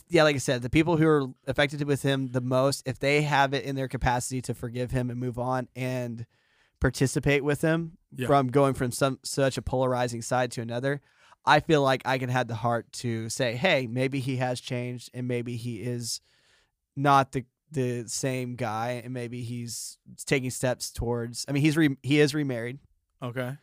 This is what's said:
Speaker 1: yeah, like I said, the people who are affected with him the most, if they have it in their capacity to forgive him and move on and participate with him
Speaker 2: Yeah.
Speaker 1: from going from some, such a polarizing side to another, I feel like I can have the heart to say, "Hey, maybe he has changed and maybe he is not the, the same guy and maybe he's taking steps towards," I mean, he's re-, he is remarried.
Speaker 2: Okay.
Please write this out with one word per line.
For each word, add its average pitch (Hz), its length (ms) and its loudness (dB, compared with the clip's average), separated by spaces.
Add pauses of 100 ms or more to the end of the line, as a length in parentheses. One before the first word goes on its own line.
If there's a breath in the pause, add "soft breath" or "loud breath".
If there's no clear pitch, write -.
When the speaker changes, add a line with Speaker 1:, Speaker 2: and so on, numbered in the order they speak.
Speaker 1:
yeah, 165 140 6
like 151 140 4
I - 20 -2
said, 123 240 0
the 123 80 -6
people 165 260 4
who 156 120 4
are 147 180 4 (220)
affected 147 340 0
with 143 200 0
him 135 260 0
the 123 120 -4
most, 127 460 0
if 131 140 -6
they 147 220 4
have 139 300 2
it 139 120 -2
in 139 100 -4
their 135 140 -4
capacity 127 540 -2
to 117 120 -6
forgive 120 380 -6
him 123 180 0
and 120 80 -6
move 123 220 -4
on 127 340 -2
and 123 500 -6 (540)
participate 139 640 2
with 147 200 0
him 165 360 0 (160)
Speaker 2:
Yeah. 127 140 -4
Speaker 1:
from 139 200 6
going 135 260 4
from 123 180 -2
some, 135 320 0
such 135 340 0
a 113 40 -4
polarizing 127 600 0
side 127 300 0
to - 80 -8
another, 123 400 -4 (440 soft breath)
I 151 140 8
feel 151 240 4
like 131 220 2
I 131 140 0
can 127 100 -4
have 127 180 0
the 113 80 -6
heart 117 320 -2 (160)
to 113 260 -4
say, 120 280 -2
"Hey, 135 320 0
maybe 131 320 -2
he 127 160 -2
has 127 240 -2
changed 123 520 -8
and 123 140 -8
maybe 120 300 -4
he 113 260 -8
is 120 380 -6 (720)
not 139 380 4
the, 131 120 -4 (280)
the 123 340 -2
same 127 480 -4
guy 117 480 -4
and 123 100 -12
maybe 123 300 -8
he's 120 560 -10 (260)
taking 127 260 0
steps - 420 -4
towards," 120 560 -4
I - 20 -8
mean, 143 140 2
he's 151 120 4
re-, 151 240 4
he 147 200 4
is 147 120 6
remarried. 135 460 -4 (420)
Speaker 2:
Okay. 127 420 -6